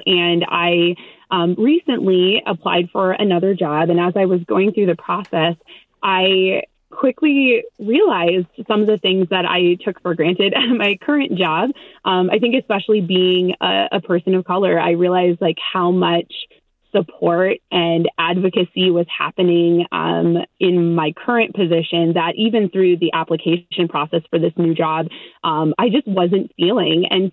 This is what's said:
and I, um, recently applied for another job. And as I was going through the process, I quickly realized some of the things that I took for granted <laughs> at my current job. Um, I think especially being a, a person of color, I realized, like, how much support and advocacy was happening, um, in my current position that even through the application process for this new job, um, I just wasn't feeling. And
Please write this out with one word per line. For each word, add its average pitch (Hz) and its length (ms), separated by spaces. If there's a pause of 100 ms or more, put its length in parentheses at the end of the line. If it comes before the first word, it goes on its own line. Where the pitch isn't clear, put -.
and 175 420
I, 175 480 (340)
um, 180 280
recently 214 880
applied 180 460
for 185 200
another 190 420
job. 165 360
And 175 100
as 175 160
I 196 100
was 180 200
going 202 260
through 202 140
the 175 100
process, 170 600 (460)
I 190 600 (280)
quickly 269 760 (160)
realized 196 680 (220)
some 214 140
of 208 60
the 214 120
things 190 300
that 185 160
I 180 380
took 196 180
for 175 120
granted 185 400
<laughs> - 20
at 254 140
my 202 320
current 285 360
job. 175 340 (340)
Um, 185 260
I 214 80
think 233 160
especially 214 460
being 180 580
a, 190 340
a 196 60
person 185 360
of 185 100
color, 180 340
I 170 120
realized, 180 500
like, 190 160 (160)
how 180 180
much 170 400 (640)
support 180 640 (140)
and 170 360 (120)
advocacy 180 720
was 170 180
happening, 170 840
um, 170 460 (220)
in 175 340
my 156 200
current 233 420
position 170 580
that 170 220
even 214 340
through 185 280
the 165 160
application 165 760
process 160 400
for 165 80
this 170 200
new 165 180
job, 160 320 (360)
um, 160 360
I 240 100
just 240 180
wasn't 190 480
feeling. 175 540
And 190 240